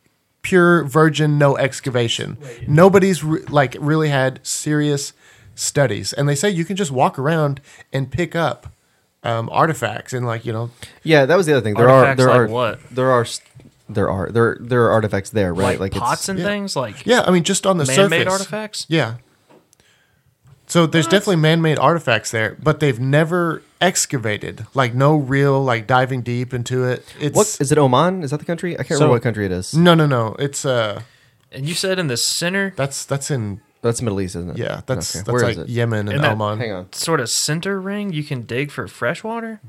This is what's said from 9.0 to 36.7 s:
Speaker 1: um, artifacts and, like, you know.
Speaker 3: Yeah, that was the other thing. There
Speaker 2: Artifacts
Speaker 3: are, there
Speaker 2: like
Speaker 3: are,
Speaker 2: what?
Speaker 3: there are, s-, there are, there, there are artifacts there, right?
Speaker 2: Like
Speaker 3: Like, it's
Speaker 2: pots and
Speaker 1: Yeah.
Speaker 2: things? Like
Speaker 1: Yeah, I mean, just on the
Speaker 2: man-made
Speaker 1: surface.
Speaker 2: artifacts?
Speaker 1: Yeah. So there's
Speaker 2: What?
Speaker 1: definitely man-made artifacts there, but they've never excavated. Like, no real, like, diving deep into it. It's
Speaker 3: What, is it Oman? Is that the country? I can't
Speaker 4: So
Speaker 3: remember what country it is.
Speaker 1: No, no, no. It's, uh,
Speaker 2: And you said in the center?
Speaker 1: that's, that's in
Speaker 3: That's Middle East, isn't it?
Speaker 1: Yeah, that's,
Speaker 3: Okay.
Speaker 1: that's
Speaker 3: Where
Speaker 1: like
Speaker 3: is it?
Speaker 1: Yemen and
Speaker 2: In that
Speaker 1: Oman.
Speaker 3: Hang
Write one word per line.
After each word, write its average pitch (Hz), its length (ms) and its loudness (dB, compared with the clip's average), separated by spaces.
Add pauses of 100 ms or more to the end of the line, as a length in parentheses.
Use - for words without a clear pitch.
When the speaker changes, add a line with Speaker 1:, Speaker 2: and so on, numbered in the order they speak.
Speaker 1:
um, 117 280 -4
artifacts 120 640 -2
and, 123 140 -4
like, 113 180 -6
you 117 80 -4
know. 113 160 -6 (320)
Speaker 3:
Yeah, 156 240 4
that 147 100 6
was 185 120 2
the 151 60 4
other 131 80 4
thing. 107 120 2
There 117 160 6
Speaker 2:
Artifacts 131 320 6
Speaker 3:
are, 127 60 8
there 127 140 6
Speaker 2:
like 113 80 0
Speaker 3:
are, 110 40 -4
Speaker 2:
what? 117 260 -2 (120)
Speaker 3:
there 127 200 0
are, 123 100 4
s-, - 200 -6 (480)
there 101 200 0
are, 95 220 -4
there, 117 280 2
there 120 260 0
are 98 60 4
artifacts 104 400 0
there, 98 220 0
right? 95 260 0
Speaker 2:
Like - 0 -
Speaker 3:
Like, 95 140 -4
it's 98 60 -4
Speaker 2:
pots 131 300 -2
and 190 100 -6
Speaker 1:
Yeah. 180 60 -4
Speaker 2:
things? 202 300 -4
Like 120 320 -6
Speaker 1:
Yeah, 233 180 4
I 175 60 2
mean, 180 120 4
just 190 220 -2
on 190 120 2
the 151 80 0
Speaker 2:
man-made 147 380 2
Speaker 1:
surface. 185 100 0
Speaker 2:
artifacts? 208 540 -8
Speaker 1:
Yeah. 131 280 -2 (1500)
So 170 200 4
there's 160 180 2
Speaker 2:
What? 165 60 -4
Speaker 1:
definitely 202 260 2
man-made 156 400 2
artifacts 135 540 0
there, 110 300 -4
but 147 180 0
they've 135 200 0
never 160 600 0 (180)
excavated. 113 920 -2
Like, 127 220 0
no 143 200 4
real, 139 480 2
like, 117 220 -2
diving 127 380 0
deep 123 320 -4
into 127 300 -2
it. 123 200 -4 (140)
It's 147 160 -4
Speaker 3:
What, - 260 0
is 135 100 0
it 147 60 4
Oman? 151 460 4
Is 131 80 -8
that 147 80 -4
the - 60 -18
country? 170 280 -6
I - 40 -8
can't - 120 -8
Speaker 4:
So 165 60 -2
Speaker 3:
remember 147 180 4
what 117 80 2
country 107 240 -2
it 92 60 -2
is. 92 240 -4
Speaker 1:
No, 170 180 6
no, 156 140 4
no. 117 320 0
It's, 139 260 -6
uh, 117 380 -2 (480)
Speaker 2:
And 139 160 -10
you 170 80 -6
said 185 240 -2
in 175 80 -2
the 123 100 -2
center? 190 580 -2
Speaker 1:
that's, 139 300 -4
that's 139 240 -6
in 107 320 -4 (220)
Speaker 3:
That's 117 180 -2
Middle 104 180 -4
East, 92 160 -6
isn't 87 160 -8
it? - 60 -10
Speaker 1:
Yeah, 50 300 -6
that's, - 280 -6
Speaker 3:
Okay. 80 80 -8
Speaker 1:
that's 107 80 -6
Speaker 3:
Where 123 120 0
Speaker 1:
like 120 80 2
Speaker 3:
is 98 80 -6
it? 82 100 -10
Speaker 1:
Yemen 113 380 -2
and 107 80 -4
Speaker 2:
In 143 80 0
that 117 80 2
Speaker 1:
Oman. 107 260 -2
Speaker 3:
Hang 113 140 -6